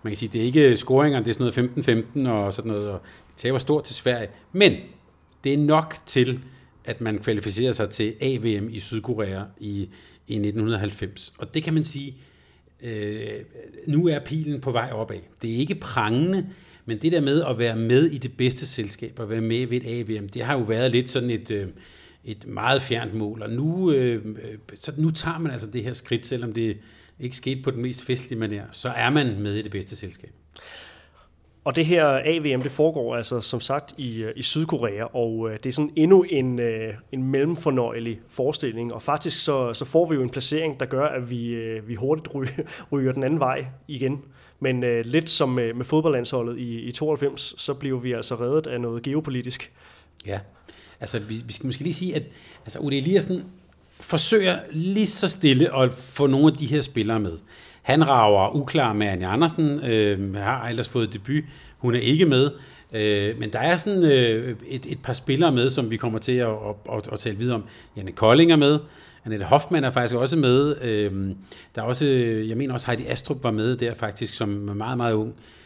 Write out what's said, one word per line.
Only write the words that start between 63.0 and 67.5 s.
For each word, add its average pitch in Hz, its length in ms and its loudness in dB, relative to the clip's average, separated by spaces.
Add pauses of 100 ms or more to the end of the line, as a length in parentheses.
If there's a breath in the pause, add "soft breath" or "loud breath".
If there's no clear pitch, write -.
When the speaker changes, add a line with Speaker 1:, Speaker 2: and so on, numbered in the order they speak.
Speaker 1:
men 110 140 -4
der 117 60 -2
er 165 180 2
sådan, 185 260 2
øh, 123 520 4 (120)
et, 135 220 -8
et - 140 -6
par 127 100 -4
spillere 143 380 2
med, 127 180 4
som 127 220 -2
vi 117 60 -2
kommer 110 220 -2
til 127 120 -2
at, 123 180 2
at, 107 440 -6
at, 107 180 -6
at 104 80 -6
tale 104 180 -4
videre 120 180 -2